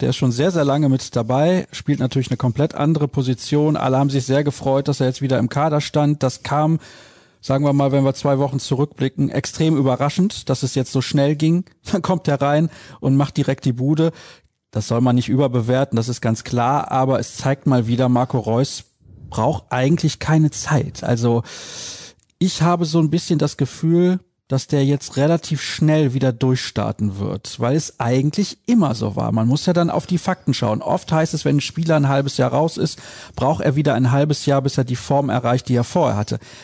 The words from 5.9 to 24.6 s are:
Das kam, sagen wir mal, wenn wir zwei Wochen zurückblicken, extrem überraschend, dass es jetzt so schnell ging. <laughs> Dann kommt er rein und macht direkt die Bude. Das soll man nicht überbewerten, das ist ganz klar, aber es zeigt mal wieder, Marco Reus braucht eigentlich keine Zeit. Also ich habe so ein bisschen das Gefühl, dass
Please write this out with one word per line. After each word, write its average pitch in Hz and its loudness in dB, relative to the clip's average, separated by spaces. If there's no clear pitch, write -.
Das - -4
kam, 156 0
sagen 135 0
wir 143 2
mal, 139 2
wenn 139 4
wir 135 2
zwei 139 0
Wochen 135 -2
zurückblicken, 135 -2
extrem - 0
überraschend, 139 0
dass 135 -2
es 127 -4
jetzt 131 -2
so 135 0
schnell 143 2
ging. 165 0
<laughs> - -8
Dann 180 0
kommt 185 -2
er 139 0
rein 151 2
und 135 2
macht 139 2
direkt 139 -2
die 131 2
Bude. 151 0
Das 107 -6
soll 117 2
man 127 4
nicht 123 2
überbewerten, 127 0
das 117 0
ist 120 -6
ganz 113 -2
klar, 123 -2
aber 131 0
es - -10
zeigt 139 -2
mal 123 2
wieder, 123 2
Marco 123 2
Reus 117 -2
braucht 120 -2
eigentlich 143 0
keine 156 2
Zeit. - -4
Also 117 0
ich 180 0
habe 170 2
so 165 0
ein 156 2
bisschen 170 0
das 151 -2
Gefühl, 175 2
dass - -4